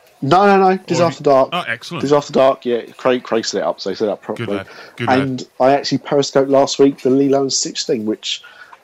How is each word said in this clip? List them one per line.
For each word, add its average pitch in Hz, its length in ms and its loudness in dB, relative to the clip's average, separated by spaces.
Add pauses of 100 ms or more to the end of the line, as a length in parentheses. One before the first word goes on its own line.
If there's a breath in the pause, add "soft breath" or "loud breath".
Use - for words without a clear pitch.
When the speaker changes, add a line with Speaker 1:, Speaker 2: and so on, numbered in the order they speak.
(220)
Speaker 1:
No, 175 240 2
no, 202 140 6
no. 190 100 4
Speaker 2:
Or 190 80 2
Speaker 1:
Dis 170 220 -4
Speaker 2:
you 175 40 2
Speaker 1:
After 151 200 -2
Dark. 135 280 4
Speaker 2:
Oh, 175 160 -4
excellent. 120 360 -8
Speaker 1:
Dis 139 80 0
After 143 220 0
Dark, 135 320 2
yeah. 120 180 -2 (140)
Craig, 127 260 0
Craig 113 220 -2
set 98 140 -4
it 82 40 -2
up, 85 180 -4
so 98 80 -8
he 95 60 -6
set 110 120 -2
it 101 40 -2
up 90 100 -8
properly. 110 260 -10
Speaker 2:
Good 101 80 -4
lad. 98 120 -8 (300 loud breath)
Good 120 100 -6
lad. 131 120 2
Speaker 1:
And 131 280 -6 (120)
I 131 140 4
actually 139 260 -2
Periscope 139 480 0
last 139 300 2
week, 139 240 2
the 131 80 0
Lilo 139 320 2
and 135 100 -2
Stitch - 340 -6
thing, 110 200 -4
which, - 380 -6 (400 loud breath)